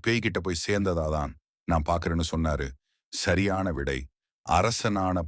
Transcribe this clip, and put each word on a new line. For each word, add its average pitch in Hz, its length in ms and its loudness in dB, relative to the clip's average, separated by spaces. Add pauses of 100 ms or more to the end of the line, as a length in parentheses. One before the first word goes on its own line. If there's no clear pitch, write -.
பேய்கிட்ட 113 360 2
போய் 87 240 -2
சேர்ந்ததாதான் 80 680 0 (320)
நான் 82 240 2
பாக்குறேன்னு" 82 420 0
சொன்னாரு. 76 400 0 (380)
சரியான 95 640 0
விடை. 69 340 -4 (420)
அரசனான 95 800 2